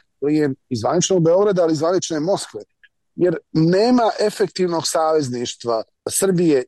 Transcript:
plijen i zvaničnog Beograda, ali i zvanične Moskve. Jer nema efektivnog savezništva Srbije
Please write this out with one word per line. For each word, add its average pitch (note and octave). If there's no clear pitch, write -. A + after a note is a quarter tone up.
plijen D3
i B2+
zvaničnog D#3+
Beograda, F3+
ali D#3+
i -
zvanične E3
Moskve. D#3+
Jer F3
nema G3+
efektivnog F#3
savezništva B2
Srbije E3+